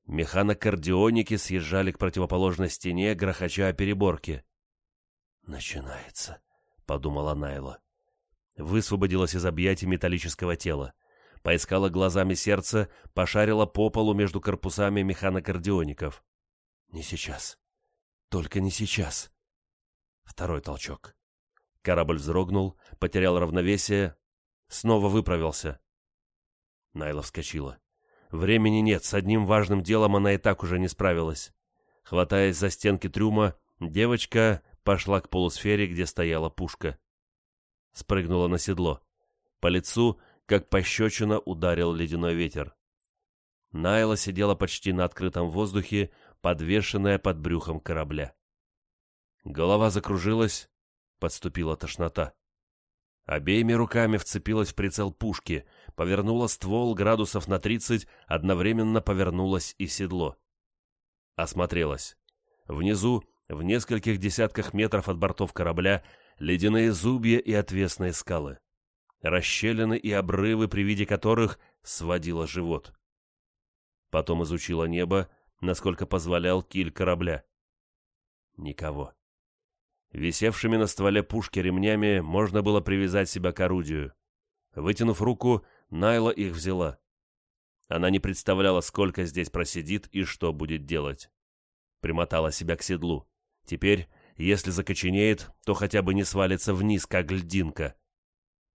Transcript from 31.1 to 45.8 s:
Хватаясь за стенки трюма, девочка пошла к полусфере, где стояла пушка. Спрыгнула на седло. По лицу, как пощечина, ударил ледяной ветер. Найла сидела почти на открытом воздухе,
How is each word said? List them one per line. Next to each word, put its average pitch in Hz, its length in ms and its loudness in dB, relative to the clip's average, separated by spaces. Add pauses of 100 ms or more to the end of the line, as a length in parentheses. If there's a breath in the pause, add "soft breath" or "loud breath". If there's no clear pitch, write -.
Хватаясь 92 540 2
за 95 140 2
стенки 98 380 0
трюма, 107 480 2 (240)
девочка 110 800 2 (200 soft breath)
пошла 98 380 2
к - 80 -10
полусфере, 101 580 0
где 87 200 -2
стояла 82 420 -2
пушка. 80 500 -8 (920)
Спрыгнула 90 560 0
на 87 100 2
седло. 87 440 -2 (580)
По 87 60 2
лицу, 95 540 2 (260 soft breath)
как 101 220 2
пощечина, 107 720 2
ударил 85 540 0
ледяной 85 420 -2
ветер. 78 400 -4 (1000)
Найла 107 440 2
сидела 101 380 0
почти - 380 -2
на 90 120 2
открытом 87 460 -2
воздухе, 98 600 -2 (300 soft breath)